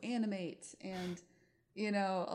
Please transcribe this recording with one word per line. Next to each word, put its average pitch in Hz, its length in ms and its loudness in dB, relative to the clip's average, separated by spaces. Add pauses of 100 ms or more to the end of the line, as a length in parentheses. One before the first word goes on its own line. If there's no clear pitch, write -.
animate 208 800 0
and, 180 400 -4 (540)
you 208 160 0
know, 190 440 2